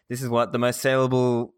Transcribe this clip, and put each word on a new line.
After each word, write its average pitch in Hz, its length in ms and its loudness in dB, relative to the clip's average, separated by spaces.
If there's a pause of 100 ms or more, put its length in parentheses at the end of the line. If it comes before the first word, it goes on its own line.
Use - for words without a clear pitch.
this 123 140 -8
is 127 60 -6
what 117 240 0
the 120 60 -4
most 123 220 0
saleable, 127 760 0